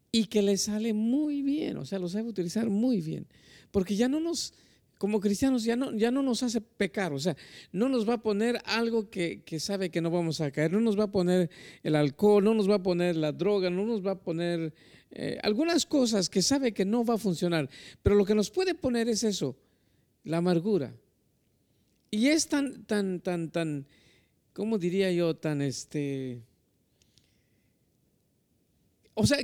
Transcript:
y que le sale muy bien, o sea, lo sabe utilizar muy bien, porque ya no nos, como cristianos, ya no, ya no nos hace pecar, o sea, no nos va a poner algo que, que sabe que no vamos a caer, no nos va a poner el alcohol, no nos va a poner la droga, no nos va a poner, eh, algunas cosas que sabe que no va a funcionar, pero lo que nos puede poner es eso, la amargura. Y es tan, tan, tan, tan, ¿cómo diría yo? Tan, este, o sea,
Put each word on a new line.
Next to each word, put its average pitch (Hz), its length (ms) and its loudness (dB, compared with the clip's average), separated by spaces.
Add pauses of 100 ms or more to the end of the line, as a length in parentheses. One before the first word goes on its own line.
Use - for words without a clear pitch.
(120)
y 226 140 2
que 208 160 0
le 202 160 2
sale 214 360 -2
muy 285 480 0
bien, 285 360 -2
o 139 80 -8
sea, 196 140 -6
lo 175 100 -4
sabe 220 200 -4
utilizar 208 400 -2
muy 214 320 0
bien, 156 260 -8 (440)
porque 196 240 0
ya 240 120 2
no 294 120 -2
nos, 330 340 -6 (440)
como 208 220 -2
cristianos, 220 440 0
ya 233 120 0
no, 247 200 -4
ya 226 160 2
no 277 120 0
nos 254 200 0
hace 226 180 -2
pecar, 185 520 -4
o 139 60 -4
sea, 151 160 -2 (360)
no 220 180 0
nos 233 180 0
va 240 80 0
a 220 60 -6
poner 220 440 0
algo 226 440 0
que, - 340 -6
que 160 160 -8
sabe 190 300 -4
que 165 120 -2
no 165 80 0
vamos 165 320 -2
a 147 80 -2
caer, 156 220 0
no 202 80 2
nos 226 180 2
va 214 80 2
a 196 60 -6
poner 180 380 2 (340)
el 156 120 0
alcohol, 190 480 4
no 220 100 4
nos 202 160 2
va 208 60 4
a 180 80 -2
poner 175 320 2
la 156 160 0
droga, 185 380 0
no 185 160 -2
nos 220 200 -2
va 196 60 0
a 185 80 -6
poner, 170 540 -2 (380)
eh, - 320 -6
algunas 294 420 2
cosas 220 440 2
que 190 120 0
sabe 269 320 2
que 190 120 0
no 226 180 0
va 226 120 2
a 196 40 0
funcionar, 170 500 0 (320)
pero 202 140 4
lo 202 100 6
que 208 100 2
nos 208 140 0
puede 370 260 0
poner 240 340 -2
es 220 140 0
eso, 175 340 -2 (640)
la 160 140 -4
amargura. 170 580 0 (1120)
Y 214 180 2
es 311 200 4
tan, - 380 -2
tan, 196 340 -2
tan, 170 320 -4
tan, 151 340 -4 (680)
¿cómo 220 240 -2
diría 185 340 0
yo? 170 240 2
Tan, 151 260 -2
este, 135 800 -6 (2750)
o 214 120 0
sea, 285 180 4